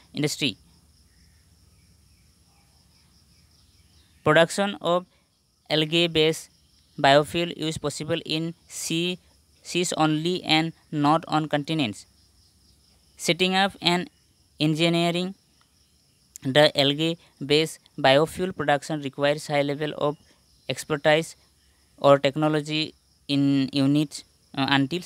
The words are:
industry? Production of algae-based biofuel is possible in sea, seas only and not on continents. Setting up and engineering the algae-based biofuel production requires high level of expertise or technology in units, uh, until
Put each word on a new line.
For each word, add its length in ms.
industry? 440
Production 580
of 240
algae-based 800
biofuel 560
is 240
possible 480
in 280
sea, 520
seas 320
only 500
and 280
not 360
on 220
continents. 560
Setting 380
up 260
and 280
engineering 760
the 340
algae-based 1000
biofuel 580
production 460
requires 460
high 140
level 360
of 200
expertise 680
or 220
technology 760
in 440
units, 520
uh, 120
until 360